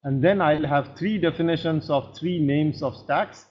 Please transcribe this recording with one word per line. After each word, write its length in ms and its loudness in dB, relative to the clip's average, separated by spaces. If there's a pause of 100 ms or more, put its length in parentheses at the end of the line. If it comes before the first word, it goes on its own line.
And 180 0
then 160 4
I'll 260 2
have 320 -2
three 200 -2
definitions 720 0
of 280 -2
three 220 -2
names 420 0
of 140 -4
stacks 560 -4